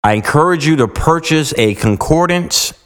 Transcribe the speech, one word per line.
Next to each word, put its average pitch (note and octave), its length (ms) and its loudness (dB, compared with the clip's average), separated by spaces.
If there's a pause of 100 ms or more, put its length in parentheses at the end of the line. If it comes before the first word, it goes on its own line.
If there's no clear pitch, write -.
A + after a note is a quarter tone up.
I G#2+ 80 2
encourage D3+ 520 0
you D#3 120 2
to B2 100 2
purchase D#3+ 720 -2
a G#2+ 160 2
concordance. E3+ 960 -2 (140)